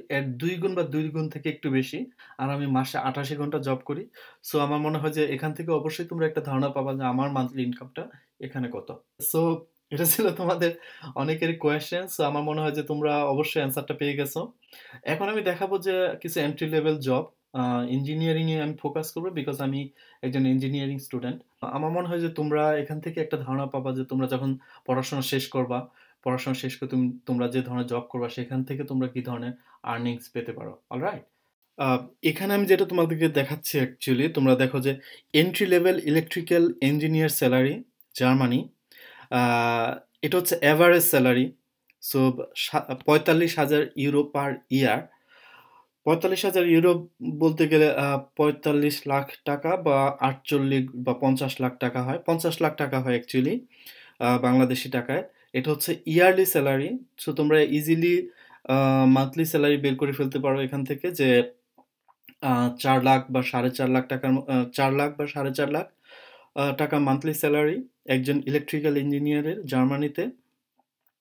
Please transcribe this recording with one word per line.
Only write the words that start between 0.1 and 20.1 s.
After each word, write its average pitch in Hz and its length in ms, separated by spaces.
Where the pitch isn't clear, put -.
দুই 170 180
গুণ 185 200
বা 175 80
দুই 151 260
গুণ 156 200
থেকে 151 200
একটু 151 200
বেশি। 135 360
আর 135 120
আমি 143 180
মাসে 131 300
আটাশি 135 380
ঘন্টা 147 240
জব 131 160
করি। 147 320
So 156 80
আমার 147 200
মনে 151 180
হয় 151 140
যে 151 140
এখান 143 280
থেকে 170 180
অবশ্যই 156 340
তোমরা 165 220
একটা 156 140
ধারণা 139 280
পাবা 135 240
যে 135 100
আমার 131 280
মান্থলি 131 320
ইনকামটা 131 440
এখানে 127 320
কত। - 320
So 165 360
এটা 151 140
ছিল 196 240
তোমাদের 170 420
অনেকেরই 160 400
কোয়েশ্চেন। 151 500
So - 180
আমার 147 200
মনে 151 180
হয় 156 100
যে 147 120
তোমরা 147 400
অবশ্যই 143 360
অ্যান্সারটা 139 340
পেয়ে 143 220
গেছো। 139 360
এখন 180 260
আমি 214 120
দেখাবো 185 360
যে 185 440
কিছু 165 180
এন্ট্রি 151 300
লেভেল 156 280
জব, 131 280
আ, 123 360
ইঞ্জিনিয়ারিংয়ে 156 720
আমি 151 120
ফোকাস 156 380
করবো 170 160
because 143 360
আমি 139 260